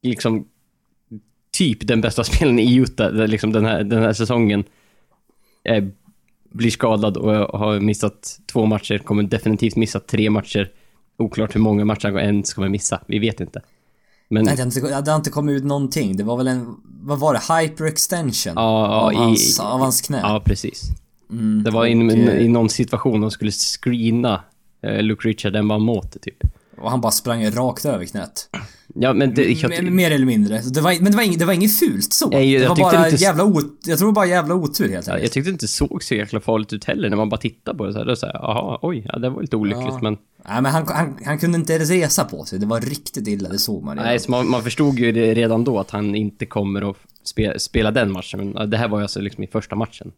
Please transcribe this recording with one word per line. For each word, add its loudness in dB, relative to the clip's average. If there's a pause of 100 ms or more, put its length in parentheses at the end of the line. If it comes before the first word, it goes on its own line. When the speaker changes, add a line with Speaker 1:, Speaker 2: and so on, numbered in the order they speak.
Speaker 1:
liksom -2 (1040)
typ -2
den 2
bästa 0
<laughs> -
spelen 4
i 6
Utah, 2
där 0
liksom 0
den 2
här, 0
den 2
här 2
säsongen, 0 (1000)
eh, 2 (680)
blir 2
skadad 0
och 0
har 0
missat -2 (120)
två 2
matcher, 0
kommer -2
definitivt 0
missa -2
tre 0
matcher. -2 (520)
Oklart -2
hur 2
många 4
matcher -2
han -2
ens 0
kommer -2
missa. -4
Vi -2
vet -2
inte. -10 (680)
Men 2
Speaker 2:
Nej, 2
det -4
har -2
inte, -4
det 0
har 2
inte -2
kommit -2
ut -2
någonting. -2
Det -4
var -2
väl 0
en... -4
Vad -8
var 2
det? -2
Hyperextension -2
Speaker 1:
Ja, 0 (260)
ja, 2
Speaker 2:
av 4
Speaker 1:
i 0
Speaker 2:
hans, 4
av -2
hans 0
knä. -4
Speaker 1:
Ja, 0
precis. -2 (480)
Speaker 2:
Mm, 0
Speaker 1:
Det 0
var 2
i, 4
Speaker 2:
och, 6
eh, 6
Speaker 1:
i 4
någon 4
situation 0
de -2
skulle -4
screena, -2 (420)
eh, -2
Luke -2
Richard -2
en 0
man 0
mot, -2
typ. -14 (400)
Speaker 2:
Och -6
han -2
bara 0
sprang -2
rakt -4
över -2
knät. -10 (460)
Speaker 1:
Ja, 0
men 2
det, 2
jag 0
Speaker 2:
M-, -2
mer 4
eller 2
mindre. 2
Så -6
det 0
var, 4
men 4
det 6
var 4
ing-, 2
det 2
var 2
inget 2
fult 0
så. 2
Speaker 1:
Nej, 4
jag 4
Speaker 2:
Det 4
var 4
Speaker 1:
tyckte 6 (140)
Speaker 2:
bara 6
Speaker 1:
inte 4
s- 4
Speaker 2:
jävla 4
o-, 4 (240)
jag 0
tror 4
det 2
var 2
jävla 2
otur 0
helt -6
Speaker 1:
Ja, -4
Speaker 2:
enkelt. -2
Speaker 1:
jag 0
tyckte -2
det -2
inte -6
såg -2
så -2
jäkla -2
farligt -2
ut -8
heller -2
när 0
man 0
bara -4
tittar -8
på -6
det -6
så -6
här. -6
Då -2
så -6
här, -10
"Aha, -6
oj, -6
ja, -8
det -4
var -8
lite -4
olyckligt", -2
Speaker 2:
Ja. -8
Speaker 1:
men -2 (320)
Speaker 2:
Nej, -2
men 2
han, 0
han, -4
han -4
kunde 0
inte -2
ens 0
resa 2
på -8
sig. -8
Det 0
var -2
riktigt -8
illa, -4
det -6
såg -4
man -8
redan. -4
Speaker 1:
Nej, 2
så -4
man, 0
man 0
förstod 0
ju 2
det 4
redan 2
då 0
att -6
han -2
inte -4
kommer -4
att -10 (400)
spe-, -2
spela 0
den 2
matchen. -8
Men, -8
ja, -6
det -2
här 0
var -2
ju -2
alltså -6
liksom -8
i -10
första -6
matchen. -8